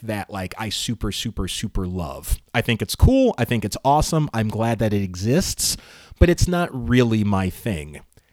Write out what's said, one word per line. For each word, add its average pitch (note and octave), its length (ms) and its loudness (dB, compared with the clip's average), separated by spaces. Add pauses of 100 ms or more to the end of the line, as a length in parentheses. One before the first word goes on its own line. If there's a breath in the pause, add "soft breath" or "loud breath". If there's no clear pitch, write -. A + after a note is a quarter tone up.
that, G#2 260 -6
like, F#2+ 280 -6
I A2 100 -6
super, A2 460 -4
super, G2 340 -6
super F#2+ 400 -4
love. E2 520 -6 (140)
I - 60 0
think A3+ 220 0
it's G#3 120 -6
cool. C4 440 6
I A#2+ 80 0
think A#2 180 0
it's G#2 220 -6
awesome. D3+ 480 2
I'm A2+ 160 0
glad A2+ 300 -2
that A2 140 0
it G2+ 80 2
exists, G2 760 -2 (420 loud breath)
but F3 100 8
it's F3 160 2
not F3 280 0
really A#2+ 500 4
my F#2+ 260 0
thing. D2+ 520 -6 (320 soft breath)